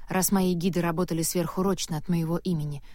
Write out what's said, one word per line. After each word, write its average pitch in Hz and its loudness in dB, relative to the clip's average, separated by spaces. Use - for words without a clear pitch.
раз 185 2
мои 185 4
гиды 175 0
работали 170 0
сверхурочно 175 0
от 151 -4
моего 170 2
имени, 151 -2